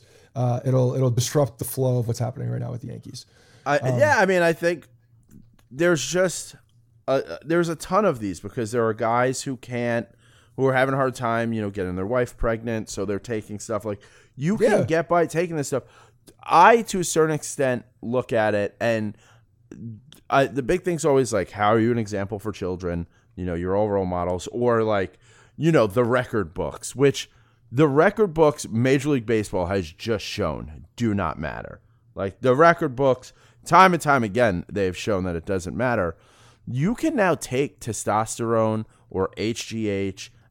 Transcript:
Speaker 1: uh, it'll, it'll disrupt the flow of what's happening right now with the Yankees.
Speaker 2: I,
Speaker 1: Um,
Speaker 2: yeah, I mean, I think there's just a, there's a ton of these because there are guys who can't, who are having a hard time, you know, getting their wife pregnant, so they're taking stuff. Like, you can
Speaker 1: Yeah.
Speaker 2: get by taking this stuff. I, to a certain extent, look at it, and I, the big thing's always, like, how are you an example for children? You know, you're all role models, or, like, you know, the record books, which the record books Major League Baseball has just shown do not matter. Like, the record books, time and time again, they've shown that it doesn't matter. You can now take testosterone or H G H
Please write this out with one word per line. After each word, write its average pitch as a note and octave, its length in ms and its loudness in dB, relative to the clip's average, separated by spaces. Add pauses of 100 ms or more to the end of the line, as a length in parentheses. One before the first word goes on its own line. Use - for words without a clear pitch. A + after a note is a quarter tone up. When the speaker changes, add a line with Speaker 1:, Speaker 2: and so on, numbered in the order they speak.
(340)
Speaker 1:
uh, B2 300 -2
it'll, C3 320 2
it'll C3 160 2
disrupt B2 480 0
the A#2+ 60 -6
flow B2+ 340 -2
of A2+ 80 -2
what's A#2 120 -4
happening A#2+ 300 -6
right A#2+ 120 -4
now A#2+ 100 -8
with A#2 80 -10
the A#2+ 80 -14
Yankees. A2+ 380 -14 (400)
Speaker 2:
I, C#3+ 140 2
Speaker 1:
Um, B2+ 200 0
Speaker 2:
yeah, D4 180 4
I G3+ 80 4
mean, F#3 160 4
I E3+ 120 4
think E3+ 340 -2 (840)
there's D#3+ 360 2
just F3 500 -2 (500)
a, C3 380 -2
there's E3 240 0
a E3 80 -4
ton F#3+ 300 0
of C#3+ 140 0
these G2 200 -6
because G#2+ 320 -8
there A#2 140 2
are A2 80 0
guys A#2+ 480 0
who C3 160 -8
can't, A#2+ 500 -4 (480)
who C3 120 0
are C3 60 2
having C3 200 2
a C3+ 40 0
hard C3 180 0
time, A#2 360 -2
you A2 100 -2
know, G2+ 80 -2
getting F#2 280 -4
their F#2+ 100 -4
wife B2 300 -2
pregnant, A2+ 520 -4
so G2+ 140 -6
they're G2 160 -4
taking G#2+ 400 -8
stuff. G#2 240 -6
Like, G#2 180 -8 (360)
you E3 200 -2
can B3 140 4
Speaker 1:
Yeah. - 140 4
Speaker 2:
get D#3+ 240 0
by E3+ 160 4
taking E3 320 -4
this C#3+ 100 -4
stuff. B2+ 160 -4 (580)
I, G#3+ 420 8
to F#3 180 -4
a - 20 -2
certain D#3 320 2
extent, B2+ 480 -2 (180)
look A#2+ 300 -4
at G#2+ 240 2
it, G#2 240 -2
and A2 380 -2 (1120)
I, C3+ 160 4
the B2+ 180 -4
big F3 200 -2
thing's E3 200 -4
always, C3+ 300 2
like, F#2 180 0
how G#2 220 2
are A#2 60 4
you A2+ 120 2
an A#2+ 60 0
example G2+ 420 -6
for G#2 140 -8
children? F2 520 -6 (300)
You F2+ 100 -8
know, F2 100 -4
you're F2+ 200 -2
all G#2+ 140 0
role G2 160 0
models, F2+ 480 -4
or, A#2 280 2
like, G#2 360 -2 (400)
you D#3+ 160 2
know, A#2 140 6
the A#2 180 2
record A2+ 480 -2
books, D#2 420 -8
which C3+ 340 0 (440)
the D3 140 4
record F3 460 4
books D3+ 340 2
Major C3 420 2
League B2+ 160 0
Baseball G#2 420 0
has F#2 220 -2
just G#2+ 360 -6
shown D#2 600 -6 (120)
do A2+ 160 0
not F2 260 -2
matter. A#1 400 -10 (360)
Like, F#2+ 260 -6
the B2+ 120 4
record D#3 440 4
books, C3+ 340 0 (340)
time F3+ 280 8
and D#3+ 80 0
time C#3 240 2
again, G2+ 440 2
they've F#2 260 -2
shown F#2+ 280 -2
that F2 140 -4
it E2 80 -10
doesn't F2+ 300 -4
matter. G#2+ 420 -2 (500)
You C#3+ 280 -2
can D#4+ 200 -2
now F#3+ 200 2
take C3+ 440 -4
testosterone A2 1040 -2 (260)
or F#2 280 -2
H A2 300 -4
G A2 200 -6
H G2 460 -6 (180)